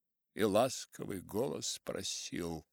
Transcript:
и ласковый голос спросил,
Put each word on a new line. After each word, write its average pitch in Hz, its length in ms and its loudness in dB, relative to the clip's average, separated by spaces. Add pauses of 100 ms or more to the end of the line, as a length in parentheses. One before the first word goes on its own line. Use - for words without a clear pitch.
(340)
и - 100 2
ласковый 101 800 2
голос 107 460 -2
спросил, - 1040 -4